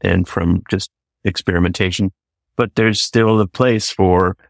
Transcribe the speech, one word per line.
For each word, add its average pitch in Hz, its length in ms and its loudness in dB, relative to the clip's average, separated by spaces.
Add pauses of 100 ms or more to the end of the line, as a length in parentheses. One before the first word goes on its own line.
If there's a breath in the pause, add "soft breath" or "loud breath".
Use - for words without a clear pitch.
and 92 260 0
from 87 440 -2
just 98 200 -4 (340)
experimentation. 90 880 -2 (440)
But 120 180 -2
there's 110 280 0
still 110 380 2
a 104 60 0
place 117 440 0
for 90 460 2 (140)